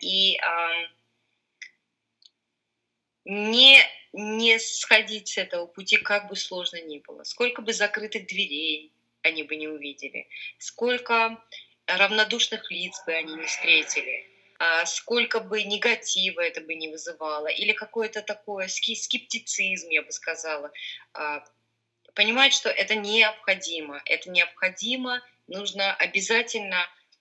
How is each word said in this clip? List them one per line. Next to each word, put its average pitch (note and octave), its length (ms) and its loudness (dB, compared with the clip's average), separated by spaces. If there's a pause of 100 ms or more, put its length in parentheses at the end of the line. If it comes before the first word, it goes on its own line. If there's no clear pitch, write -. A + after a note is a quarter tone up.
и, F#3+ 360 2
ам, E3+ 500 0 (2500)
не, A3+ 540 10 (340)
не A3 460 2
сходить G#3+ 720 0
с - 80 -6
этого F3+ 300 -4
пути, G3 300 0
как G3+ 320 0
бы G3 60 -10
сложно F3 460 -6
ни D3+ 180 -12
было. - 240 -20
Сколько B3 380 -4
бы A3 120 -2
закрытых G#3 540 -2
дверей D#3 640 -4 (320)
они D#3+ 200 0
бы D#3 120 -8
не D#3 120 -8
увидели, C#3+ 600 -12 (320)
сколько A#3 840 0 (440)
равнодушных G#3+ 840 0
лиц F3+ 380 -10
бы E3 60 -2
они D#3+ 220 -4
не D#3+ 100 -10
встретили, D#3 840 0 (320)
а, E3 260 2
сколько A#3 540 0
бы G3+ 240 -2
негатива G3 800 0
это E3 200 -2
бы D#3+ 140 -8
не D#3+ 140 -8
вызывало, D#3 580 -6
или F#3 260 0
какой-то A3 480 -6
такой G3+ 480 -8
ски-, - 260 -4
скептицизм, - 920 -4
я D#3 140 0
бы - 80 -16
сказала, D#3 600 -8 (420)
а, D3 300 -6 (720)
понимать, B3 400 6
что - 160 2
это G3+ 260 0
необходимо, F#3+ 1080 0
это D#3+ 240 -2
необходимо, A3+ 920 -2 (260)
нужно G3 480 -2
обязательно G3 920 0 (340)